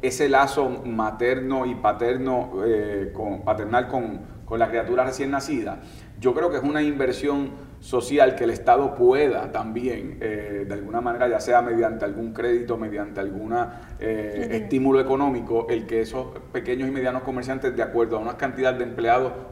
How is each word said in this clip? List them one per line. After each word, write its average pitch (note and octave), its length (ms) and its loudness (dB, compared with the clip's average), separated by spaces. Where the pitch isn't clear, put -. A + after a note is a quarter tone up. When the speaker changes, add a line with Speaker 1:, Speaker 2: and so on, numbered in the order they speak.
Speaker 1:
ese C3+ 260 2
lazo C#3 400 4
materno B2 800 0
y B2 80 -2
paterno, B2 760 0
eh, G#2 480 0
con, G2+ 300 -6
paternal A2 460 0
con, A2+ 340 -4
con A2+ 140 -4
la A2+ 100 4
criatura A#2+ 340 2
recién C3+ 280 -2
nacida. B2 480 -4
Yo - 100 4
creo F3 160 2
que D3+ 60 -2
es B2+ 80 -2
una D3+ 180 0
inversión C#3+ 680 0
social C3 540 4
que A#2+ 100 0
el A#2 60 2
Estado C#3 440 4
pueda B2 560 4
también, A#2 720 -4
eh, G#2 440 -6
de G2 80 -6
alguna G2+ 280 -6
manera, A#2+ 260 0
ya A#2 140 2
sea B2 200 6
mediante A2+ 440 0
algún A2 260 -4
crédito, A#2+ 460 0
mediante G#2 420 -6
alguna, A2 640 -4
eh, G#2+ 460 -4
Speaker 2:
Ujú. A2+ 100 -4
Speaker 1:
estímulo C3 460 4
económico, B2+ 680 0
el A2+ 160 -2
que A2+ 140 0
esos B2+ 280 -4
pequeños B2+ 340 -2
y C3+ 60 -2
medianos C3 300 -2
comerciantes, B2+ 520 -4
de A2+ 80 0
acuerdo A2+ 320 2
a A2 60 -2
una A#2+ 160 -6
cantidad B2+ 360 0
de A#2+ 120 -2
empleados A#2 480 2